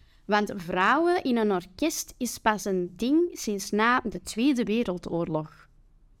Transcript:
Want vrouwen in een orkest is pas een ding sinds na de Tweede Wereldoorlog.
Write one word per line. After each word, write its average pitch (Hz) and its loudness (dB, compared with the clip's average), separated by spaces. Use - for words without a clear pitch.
Want 208 0
vrouwen 202 2
in 240 2
een 214 2
orkest - -4
is 240 -6
pas 214 0
een 180 -2
ding 311 2
sinds - -6
na 226 4
de 185 -8
Tweede 247 0
Wereldoorlog. 175 -2